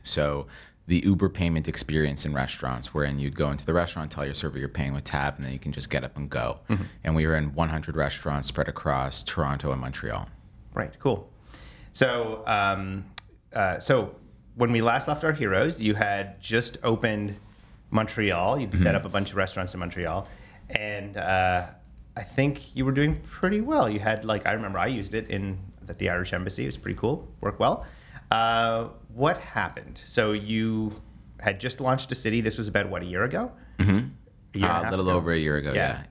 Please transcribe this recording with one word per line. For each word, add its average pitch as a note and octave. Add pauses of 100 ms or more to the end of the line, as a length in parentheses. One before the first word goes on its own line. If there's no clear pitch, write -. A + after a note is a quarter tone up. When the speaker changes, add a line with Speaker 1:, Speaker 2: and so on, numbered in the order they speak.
Speaker 1:
So D2 (380)
the E2+
Uber G2
payment E2
experience D2+
in D2
restaurants, B1+
wherein C#2+
you'd C#2
go D2
into C#2+
the D#2+
restaurant, E2
tell C#2+
your C#2
server C#2
you're C2+
paying C#2
with C#2
Tab, C#2+
and C2+
then C2
you C#2
can C#2+
just C#2
get C2
up B1+
and C#2+
go. B1 (100)
Speaker 2:
Mm-hmm. F#2+ (220)
Speaker 1:
And D#2+
we D#2
were D#2+
in D2
one D#2+
hundred D#2
restaurants C#2+
spread -
across C2+
Toronto C#2+
and C2
Montreal. A1+ (460)
Speaker 2:
Right, -
cool. - (640)
So, A#2
um, G2 (520)
uh, F#2+
so - (420)
when A#2
we A#2
last A#2+
left D3
our D#3
heroes, B2+
you G#2+
had G2+
just -
opened G#2+ (560)
Montreal. G#2
You'd G2
set F2
Speaker 1:
Mm-hmm. G2
Speaker 2:
up F#2+
a -
bunch G2
of F#2+
restaurants F#2
in F#2
Montreal. F2 (400)
And, G#2
uh, F#2 (460)
I A2
think -
you C3
were C3+
doing D3
pretty G#3
well. C4+
You G#2
had, A2
like, G#2+
I G2
remember G2+
I F#2+
used G#2+
it A2
in, F#2+ (300)
at G2+
the F#2
Irish F2+
Embassy. F#2
It -
was -
pretty G2+
cool. C3+ (140)
Worked G2+
well. C#3 (440)
Uh, A2+ (240)
what C#3+
happened? -
So G#2+
you A2 (480)
had G2
just B2+
launched C3
a B2
city. A2+
This A2
was G#2+
about, G2+
what, F2+
a -
year F2+
ago? G3 (260)
Speaker 1:
Mm-hmm. F#2+
Speaker 2:
A F#2+
year C3 (440)
and G2
a F2+
Speaker 1:
Uh, - (100)
a -
Speaker 2:
half A2+
Speaker 1:
little F#2+
Speaker 2:
ago? F2+
Speaker 1:
over E2
a E2
year D2+
ago, C#2+
Speaker 2:
Yeah. -
Speaker 1:
yeah. -